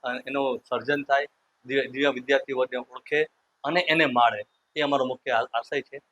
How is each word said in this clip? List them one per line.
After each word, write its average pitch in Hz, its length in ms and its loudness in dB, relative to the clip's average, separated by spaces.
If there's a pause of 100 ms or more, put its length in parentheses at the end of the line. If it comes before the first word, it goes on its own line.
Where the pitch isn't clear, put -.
અ, 131 40 -6 (200)
એનું 135 320 -2 (100)
સર્જન 131 340 -2
થાય, 139 240 0 (380)
દિવ્ય-, 131 220 -2
દિવ્યાંગ 135 280 0
વિદ્યાર્થીઓને 127 640 0
ઓળખે 127 460 -4 (400)
અને 160 160 0
એને 160 260 4
માણે, 120 360 4 (340)
એ 151 60 -2
અમારો 139 240 2
મુખ્ય 127 260 -6
આ-, 117 220 0
આશય 135 280 -4
છે. 135 160 -16 (140)